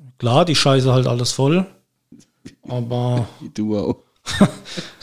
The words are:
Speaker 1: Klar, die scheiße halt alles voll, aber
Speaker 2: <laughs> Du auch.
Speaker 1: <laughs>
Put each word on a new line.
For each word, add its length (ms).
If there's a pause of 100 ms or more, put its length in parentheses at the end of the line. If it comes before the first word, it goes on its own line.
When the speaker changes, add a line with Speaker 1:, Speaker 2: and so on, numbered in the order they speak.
(160)
Speaker 1:
Klar, 300
die 80
scheiße 360
halt 160
alles 260
voll, 340 (1040)
aber 600 (120)
Speaker 2:
<laughs> 140
Du 240
auch. 200 (260)
Speaker 1:
<laughs> 240 (540)